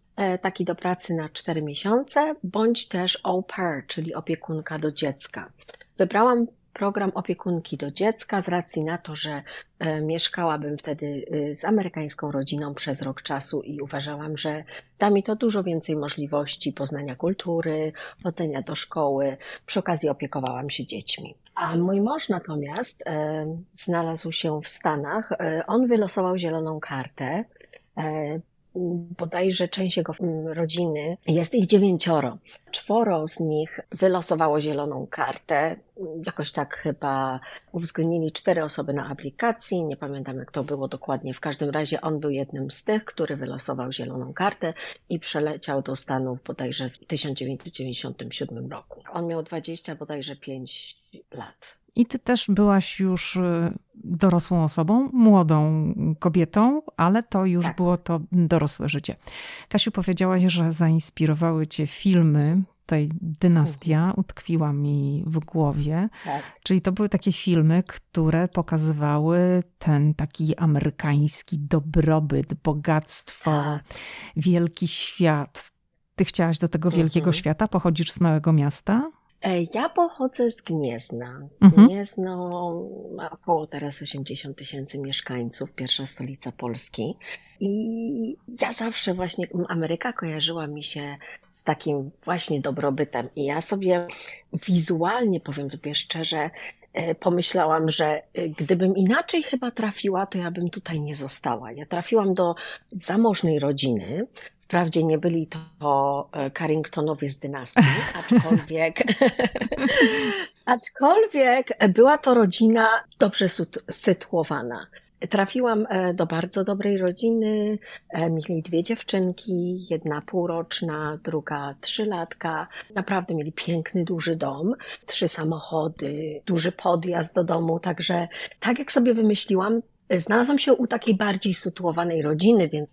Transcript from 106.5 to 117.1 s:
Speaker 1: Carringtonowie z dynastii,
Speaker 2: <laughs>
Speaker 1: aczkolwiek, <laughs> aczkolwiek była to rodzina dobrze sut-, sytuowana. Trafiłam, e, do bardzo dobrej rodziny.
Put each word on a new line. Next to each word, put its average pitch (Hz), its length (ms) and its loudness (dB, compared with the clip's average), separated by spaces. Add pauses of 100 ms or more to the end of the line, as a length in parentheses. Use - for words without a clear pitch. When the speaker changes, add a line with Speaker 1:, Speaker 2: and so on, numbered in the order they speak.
Speaker 1:
Carringtonowie 151 800 -2
z 139 100 -8
dynastii, 139 440 0
Speaker 2:
<laughs> 135 380 2
Speaker 1:
aczkolwiek, 160 800 2 (800)
<laughs> 381 800 2
aczkolwiek 269 1040 4 (200)
była 247 300 8
to 254 160 4
rodzina 226 540 6 (300)
dobrze 196 300 4
sut-, - 300 0 (120)
sytuowana. 139 960 0 (440)
Trafiłam, 214 580 2
e, 185 260 0
do 175 120 0
bardzo 180 380 -2
dobrej 202 340 0
rodziny. 214 800 0 (320)